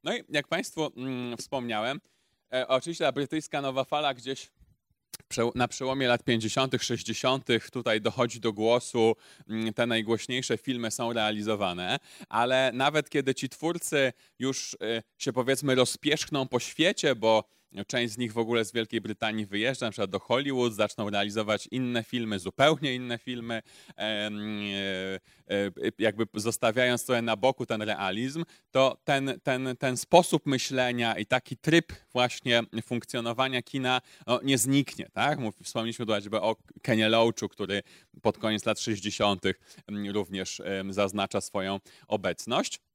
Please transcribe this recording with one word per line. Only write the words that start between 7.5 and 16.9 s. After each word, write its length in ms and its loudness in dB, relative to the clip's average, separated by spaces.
tutaj 300 0
dochodzi 400 -2
do 120 0
głosu, 640 4
mm, 260 -4
te 120 0
najgłośniejsze 720 0
filmy 320 -4
są 220 -4
realizowane, 840 -2
ale 460 2
nawet 360 0
kiedy 240 0
ci 140 -6
twórcy 640 -2
już, 420 -4
e, 220 -2
się 140 -2
powiedzmy 420 2
rozpierzchną 760 0
po 120 2
świecie, 540 2